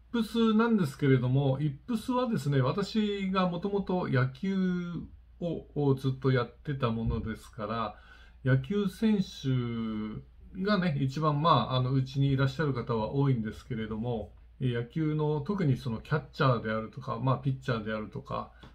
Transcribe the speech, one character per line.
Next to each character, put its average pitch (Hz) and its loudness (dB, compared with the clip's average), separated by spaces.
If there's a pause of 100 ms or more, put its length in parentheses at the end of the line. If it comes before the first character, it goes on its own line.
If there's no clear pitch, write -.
(120)
プ 233 2
ス 226 2
な 226 6
ん 226 4
で 180 2
す - -6
け 143 2
れ 131 8
ど 127 0
も、 135 2
イ 151 2
ッ 139 -2 (120)
プ 240 -2
ス 254 -2
は 254 0
で 220 0
す 143 -2
ね、 139 4
私 196 0
が 190 2
も 175 -4
と 202 -2
も 202 0
と 180 0
野 127 4
球 180 -2 (480)
を、 170 -4
を 143 4
ず 135 -2
っ - 2
と 131 0
や 123 2
っ - -12
て - -8
た 123 0
も 113 -2
の 117 -2
で 110 -6
す - -18
か 107 -8
ら、 110 -4 (500)
野 131 4
球 196 0
選 220 2
手 117 -4
が 202 2
ね、 170 0
一 135 -2
番、 151 0
ま 165 4 (200)
あ、 127 0
あ 127 2
の、 127 0
う 135 4
ち 139 -4
に 139 4
い 135 2
ら 135 4
っ 131 4
し 131 -6
ゃ 160 0
る 135 0
方 117 -2
は 110 -2
多 139 2
い 127 4
ん 113 -2
で 107 -4
す - -18
け 123 -8
れ 110 -4
ど 110 -6
も、 113 -6 (280)
え 135 0
ー、 123 0
野 117 -2
球 156 -2
の 151 0
特 190 -2
に 135 4
そ - -6
の 110 -4
キ - -10
ャ 156 2
ッ 156 0 (100)
チ - -2
ャ 123 4
ー - -8
で 110 -2
あ 110 -2
る 110 -8
と - -16
か、 117 -8
ま 127 2
あ、 - -2
ピ 135 -2
ッ 131 -2
チ - -4
ャ 113 0
ー 104 -8
で 110 -6
あ 110 -4
る 107 -8
と - -12
か、 113 -8 (240)